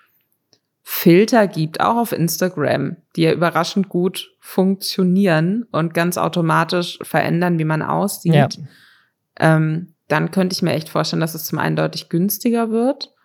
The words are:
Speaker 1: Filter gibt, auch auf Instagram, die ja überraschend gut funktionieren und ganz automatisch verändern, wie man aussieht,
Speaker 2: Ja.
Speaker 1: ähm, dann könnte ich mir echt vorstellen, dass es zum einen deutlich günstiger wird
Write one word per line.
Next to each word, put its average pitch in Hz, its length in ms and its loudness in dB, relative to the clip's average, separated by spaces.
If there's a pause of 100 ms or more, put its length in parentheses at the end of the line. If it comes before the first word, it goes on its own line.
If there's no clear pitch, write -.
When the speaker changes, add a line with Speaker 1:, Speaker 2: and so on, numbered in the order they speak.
(800)
Speaker 1:
Filter 208 640 4
gibt, 160 340 -4
auch 226 160 2
auf 233 160 -2
Instagram, 147 840 -2 (180)
die 165 60 0
ja 160 100 4
überraschend 170 580 0
gut 180 500 -4
funktionieren 190 1300 0
und 160 220 -2
ganz 170 240 0
automatisch 165 840 0
verändern, 170 560 0
wie 156 40 0
man 156 200 0
aussieht, 170 500 0
Speaker 2:
Ja. 143 140 6 (920)
Speaker 1:
ähm, 160 540 2 (140)
dann 160 240 0
könnte 185 220 0
ich - 100 -2
mir 160 100 2
echt 156 160 -6
vorstellen, 160 320 -2
dass 160 140 -4
es 160 100 -10
zum 160 140 -6
einen 156 160 -2
deutlich 156 340 -4
günstiger 226 640 0
wird 247 420 -2 (120)